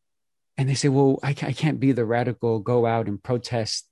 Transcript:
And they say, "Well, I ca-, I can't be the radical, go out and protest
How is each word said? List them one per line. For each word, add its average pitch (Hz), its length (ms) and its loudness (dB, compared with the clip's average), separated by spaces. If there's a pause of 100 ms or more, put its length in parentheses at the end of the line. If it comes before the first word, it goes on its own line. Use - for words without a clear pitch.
(560)
And 135 120 0
they 139 60 0
say, 147 140 0
"Well, 135 340 4
I 143 120 -2
ca-, - 140 -6
I 143 40 0
can't 147 260 -2
be 135 140 4
the 117 140 0
radical, 117 540 0
go 120 260 2
out 113 200 0
and 101 160 -6
protest 120 680 -4